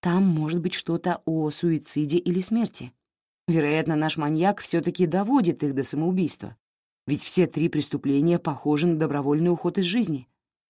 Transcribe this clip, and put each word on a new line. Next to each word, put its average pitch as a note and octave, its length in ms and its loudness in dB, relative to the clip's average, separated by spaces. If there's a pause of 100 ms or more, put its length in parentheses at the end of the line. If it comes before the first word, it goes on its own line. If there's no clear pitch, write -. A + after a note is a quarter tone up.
Там F3+ 260 2
может D#3+ 360 0
быть F3 100 -4
что-то E3+ 540 -4
о D#3+ 240 0
суициде D3+ 680 -2
или F3+ 240 0
смерти. F#3 540 -4 (520)
Вероятно, D#3 500 2
наш D#3 200 0
маньяк D#3 440 0
все-таки - 460 0
доводит G3 560 2
их C#3+ 120 -2
до C3 100 -2
самоубийства, D#3+ 720 -2 (500)
ведь C#3+ 160 -2
все - 240 2
три D#3+ 220 0
преступления C#3+ 720 0
похожи D3+ 480 0
на E3+ 100 2
добровольный D3 540 2
уход E3+ 260 0
из G3 80 2
жизни, F3 420 -2 (440)